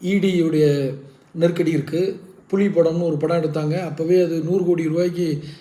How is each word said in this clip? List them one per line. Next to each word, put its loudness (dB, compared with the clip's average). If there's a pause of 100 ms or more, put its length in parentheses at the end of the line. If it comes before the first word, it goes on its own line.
இ 0
டி 2
யுடைய 2 (380)
நெருக்கடி 0
இருக்கு. -2 (280)
புலி 2
படம்னு 2
ஒரு 0
படம் 0
எடுத்தாங்க. -2
அப்பவே 0
அது -2
நூறு 0
கோடி 0
ரூபாய்க்கு -2 (180)